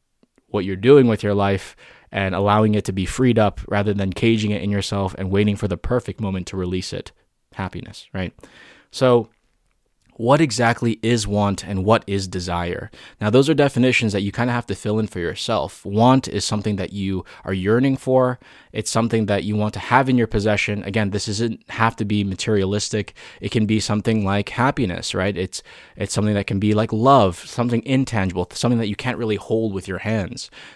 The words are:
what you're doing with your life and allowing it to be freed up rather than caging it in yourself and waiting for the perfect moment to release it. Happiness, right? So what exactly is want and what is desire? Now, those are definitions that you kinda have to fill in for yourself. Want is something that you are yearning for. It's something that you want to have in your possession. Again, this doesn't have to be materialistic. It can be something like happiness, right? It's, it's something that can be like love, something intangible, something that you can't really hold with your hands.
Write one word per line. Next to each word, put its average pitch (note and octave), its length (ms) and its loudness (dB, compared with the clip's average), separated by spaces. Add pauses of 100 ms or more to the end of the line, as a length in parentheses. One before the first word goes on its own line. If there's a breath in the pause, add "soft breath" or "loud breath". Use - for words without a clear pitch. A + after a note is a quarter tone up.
(460)
what G2+ 180 -2
you're F#2+ 120 -4
doing B2+ 320 8
with A2 160 0
your G#2 100 2
life G2+ 400 0 (380 loud breath)
and F#2+ 200 -2
allowing G#2+ 440 2
it G2+ 80 -2
to G2 80 -4
be F#2 140 -2
freed A#2+ 340 2
up G2+ 260 2
rather G2+ 260 0
than G2 200 -2
caging A2 400 0
it G#2 100 -4
in G2+ 80 -4
yourself G2 480 -2
and F#2+ 140 -4
waiting G#2 240 2
for G#2 100 -4
the F2+ 100 -2
perfect - 440 -4
moment F#2+ 260 -4
to F#2+ 100 -10
release F#2 360 -4
it. - 180 -10 (440)
Happiness, - 580 -12
right? F#2 200 -6 (600 loud breath)
So B2 380 2 (840)
what C3 240 4
exactly A#2 600 0
is A2 240 0
want G2+ 400 0
and F#2+ 180 -4
what G#2+ 220 4
is G2 220 -4
desire? F2 600 -6 (320 loud breath)
Now, G#2 100 0
those C3+ 200 6
are D#3 40 4
definitions B2+ 580 2
that G2 100 -2
you G2+ 80 -2
kinda A#2+ 220 -2
have A#2+ 140 -4
to F#2+ 100 -6
fill G#2+ 240 -2
in G#2+ 80 -2
for - 100 -8
yourself. E2+ 640 -4
Want A#2 440 4
is - 160 -4
something G#2 320 -2
that F#2 160 -6
you F#2+ 320 -4 (180 loud breath)
are - 100 -6
yearning A#2 440 2
for. B2+ 420 2 (340 loud breath)
It's - 200 -6
something A2+ 340 2
that G2+ 160 0
you G#2 140 -2
want G#2 180 -2
to - 60 -8
have C3 280 2
in B2+ 80 4
your A#2 120 2
possession. G#2 560 -2
Again, G2+ 260 -2
this G2+ 160 -4
doesn't A2+ 420 -4
have A2+ 280 0
to A2 80 -4
be G#2 180 0
materialistic. G2+ 920 -2 (260 loud breath)
It G#2+ 100 -6
can A2 160 2
be G#2+ 140 2
something G#2+ 440 0
like G2+ 260 0
happiness, A#2+ 640 -2
right? F#2+ 200 -2
It's, - 280 -6 (320 loud breath)
it's - 180 -6
something G#2+ 200 0
that G2+ 120 -2
can G2 140 -2
be G#2 140 2
like A2 180 0
love, A2+ 520 4
something A#2+ 400 -2
intangible, G#2 680 -2
something B2 260 0
that A2 100 -2
you G#2 60 -4
can't B2 240 -6
really G#2+ 160 -2
hold A2 400 -2
with F#2+ 140 -8
your F#2 100 -6
hands. G#2 500 -4 (280 loud breath)